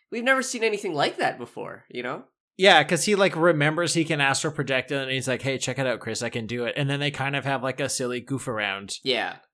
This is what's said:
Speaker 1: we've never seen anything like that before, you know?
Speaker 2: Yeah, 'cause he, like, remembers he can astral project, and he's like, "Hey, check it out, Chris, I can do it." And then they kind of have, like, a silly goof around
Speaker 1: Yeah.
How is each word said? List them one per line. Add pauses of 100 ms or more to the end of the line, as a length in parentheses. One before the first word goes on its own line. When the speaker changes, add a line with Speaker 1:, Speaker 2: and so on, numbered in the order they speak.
(100)
Speaker 1:
we've
never
seen
anything
like
that
before,
you
know? (320)
Speaker 2:
Yeah,
'cause
he,
like,
remembers
he
can
astral
project,
and
he's
like,
"Hey,
check
it
out,
Chris,
I
can
do
it."
And
then
they
kind
of
have,
like,
a
silly
goof
around
Speaker 1:
Yeah. (180)